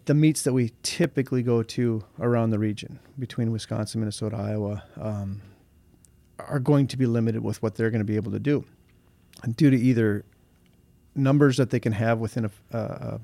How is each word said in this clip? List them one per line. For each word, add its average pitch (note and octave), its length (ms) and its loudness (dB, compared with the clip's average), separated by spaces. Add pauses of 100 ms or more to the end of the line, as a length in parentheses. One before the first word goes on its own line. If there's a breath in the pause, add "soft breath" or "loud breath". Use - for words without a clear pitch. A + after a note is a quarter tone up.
the D3 80 2
meets D3+ 300 4
that C3 100 0
we B2 200 0 (100)
typically C3+ 580 0
go A#2 220 2
to A2+ 400 -2 (160)
around A#2 320 2
the G#2 80 0
region, G#2+ 400 -4 (180)
between A#2 340 -4
Wisconsin, A2 500 -4
Minnesota, G#2+ 360 -4
Iowa, G#2 460 -4 (160)
um, G2+ 420 -6 (1000 soft breath)
are - 200 -4
going C#3 280 4
to B2+ 100 -8
be B2+ 80 0
limited A2+ 360 0
with G#2+ 220 -6
what A2 120 -2
they're A2+ 140 0
gonna A2 140 -2
be G#2+ 140 -2
able A2 140 -4
to G2+ 80 -4
do. C3+ 260 -2 (760)
And A2+ 120 -4
due D3 140 6
to C3 80 4
either A2+ 460 2 (920)
numbers C#3 420 4
that B2+ 140 2
they B2 80 2
can A2+ 140 0
have A2+ 260 2
within A2+ 260 -4
a, - 320 -10
uh, A2 460 -6